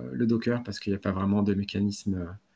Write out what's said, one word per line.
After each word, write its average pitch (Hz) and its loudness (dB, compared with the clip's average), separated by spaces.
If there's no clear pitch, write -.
le 120 0
Docker 120 2
parce 104 -8
qu'il 101 -2
n'y 98 0
a - -2
pas 98 0
vraiment 98 2
de 101 4
mécanisme, 101 0
euh, 87 -4